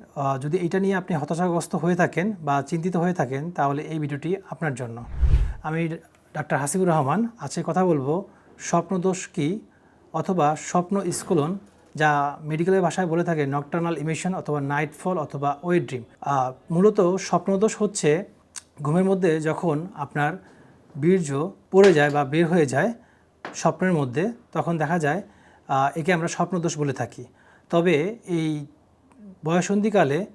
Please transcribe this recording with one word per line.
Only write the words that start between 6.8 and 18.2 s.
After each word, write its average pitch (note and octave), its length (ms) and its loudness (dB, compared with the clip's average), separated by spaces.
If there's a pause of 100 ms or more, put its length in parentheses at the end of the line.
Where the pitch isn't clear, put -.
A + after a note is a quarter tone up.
রহমান, D#3+ 400 2 (100)
আজকে - 280 -6
কথা F3 180 0
বলবো D#3 440 0 (300)
স্বপ্নদোষ F3+ 680 -2
কী F3 320 -2 (520)
অথবা D#3 440 0
স্বপ্ন F3+ 540 -2
স্খলন, E3+ 480 -2 (360)
যা C#3+ 460 2
মেডিকেলের E3+ 420 0
ভাষায় F3 240 0
বলে E3+ 180 0
থাকে D#3 220 0
নকটার্নাল D#3+ 520 -2
ইমিশন D#3+ 360 -4
অথবা D3 260 -4
নাইটফল D3+ 580 -2
অথবা C#3 440 -4
ওয়েট F3 260 0
ড্রিম। A#2+ 140 -8 (180)
আহ, C3 540 -2
মূলত F#3+ 420 4
স্বপ্নদোষ G3 600 0
হচ্ছে F#3+ 460 0 (580)